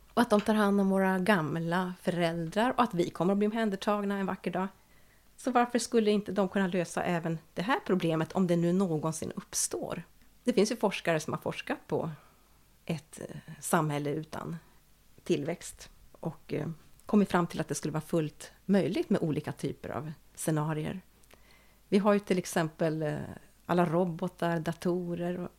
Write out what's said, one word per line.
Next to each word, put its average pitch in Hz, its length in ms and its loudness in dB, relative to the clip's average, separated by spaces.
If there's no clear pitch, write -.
Och 233 80 4
att 233 80 2
de 208 100 6
tar 214 140 2
hand 202 260 4
om 196 100 4
våra 190 280 2
gamla 175 840 0
föräldrar 170 760 0
och 247 60 6
att 226 120 2
vi 175 160 2
kommer 180 220 0
att 202 60 2
bli 208 80 2
omhändertagna 208 720 0
en 196 80 -2
vacker 185 240 -4
dag. 180 160 -2
Så - 140 -4
varför 240 280 2
skulle 226 320 2
inte 208 220 0
de 196 160 0
kunna 196 180 0
lösa 175 360 -2
även 165 360 -2
det - 80 -6
här 262 240 0
problemet 165 460 0
om 190 140 2
det 170 100 4
nu 170 160 2
någonsin 160 640 0
uppstår? - 680 -6
Det 247 80 0
finns 214 200 4
ju 240 40 -4
forskare 175 440 0
som - 120 -6
har - 80 -4
forskat - 460 -6
på - 240 -2
ett, - 340 -8
eh, - 160 -10
samhälle 147 500 0
utan 156 460 -6
tillväxt 165 680 -4
och, - 420 -8
eh, 151 140 -2
kommit 202 240 4
fram 175 160 2
till - 140 -6
att 160 80 -2
det 139 60 -2
skulle 147 180 -4
vara 156 80 -2
fullt - 520 -4
möjligt 196 460 2
med 196 120 2
olika 151 300 -2
typer - 360 -6
av 156 240 -6
scenarier. 156 680 -2
Vi 196 100 4
har 208 140 4
ju 202 60 4
till 196 200 0
exempel, 160 640 -2
eh, 151 140 -2
alla 175 200 4
robotar, 170 720 0
datorer 175 800 -2
och 180 80 -8